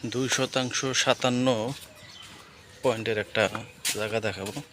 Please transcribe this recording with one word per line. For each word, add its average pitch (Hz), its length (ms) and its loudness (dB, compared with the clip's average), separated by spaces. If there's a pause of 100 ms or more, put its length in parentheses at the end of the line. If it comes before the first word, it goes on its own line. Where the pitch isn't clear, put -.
(140)
দুই 127 140 0 (100)
শতাংশ 127 420 0 (240)
সাতান্ন 127 440 4 (1400)
পয়েন্টের 113 420 2
একটা - 180 2 (560)
জায়গা 107 280 0
দেখাবো। 95 260 -4 (200)